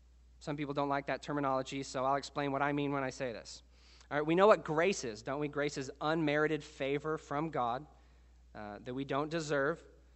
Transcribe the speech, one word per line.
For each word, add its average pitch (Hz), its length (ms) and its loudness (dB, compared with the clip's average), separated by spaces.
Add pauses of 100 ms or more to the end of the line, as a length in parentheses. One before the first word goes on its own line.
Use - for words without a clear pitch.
(400)
some 147 160 -6
people 143 180 -4
don't 143 140 0
like 139 180 0
that 131 160 -4
terminology, 139 600 0
so 135 220 -2
I'll 139 120 4
explain 143 360 -2
what 139 100 0
I 143 100 2
mean 143 200 0
when 139 120 -2
I 131 60 -4
say 127 220 -6
this. - 300 -14 (480)
All 143 80 -2
right, 156 80 0
we 165 80 4
know 190 120 8
what 185 180 8
grace 165 400 0
is, 113 180 -8
don't 139 180 -4
we? 151 80 -2
Grace 143 300 -2
is 135 120 -6 (100)
unmerited 151 600 2
favor 143 540 -4
from 151 340 -4
God, 131 360 -2 (680)
uh, 104 300 -10
that 127 100 -8
we 135 100 -6
don't 143 260 -2
deserve. 151 520 -2 (340)